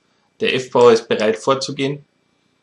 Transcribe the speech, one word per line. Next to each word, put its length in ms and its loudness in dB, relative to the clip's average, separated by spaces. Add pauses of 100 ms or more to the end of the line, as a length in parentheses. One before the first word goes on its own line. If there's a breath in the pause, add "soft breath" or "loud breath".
(420)
Der 120 -2
F-Bauer 380 4
ist 160 0
bereit 300 -2
vorzugehen. 680 -6 (580)